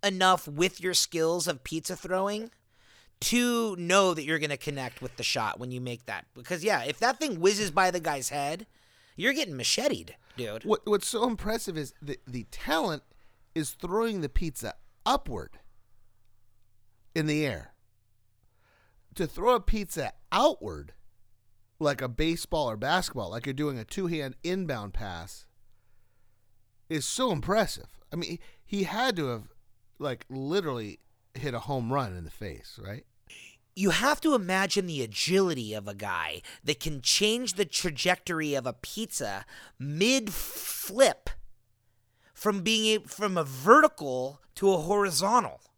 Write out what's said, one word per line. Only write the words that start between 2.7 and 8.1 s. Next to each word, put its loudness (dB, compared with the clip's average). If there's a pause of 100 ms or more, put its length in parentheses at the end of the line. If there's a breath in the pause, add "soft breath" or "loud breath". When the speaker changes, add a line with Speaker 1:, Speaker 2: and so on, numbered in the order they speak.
Speaker 1:
to 2
know 6
that -2
you're 0
gonna -2
connect -6
with -10
the -6
shot -2
when -8
you -6
make -8
that. -8
Because, -8
yeah, 2
if -4
that 2
thing -2
whizzes 4
by 4
the -2
guy's -4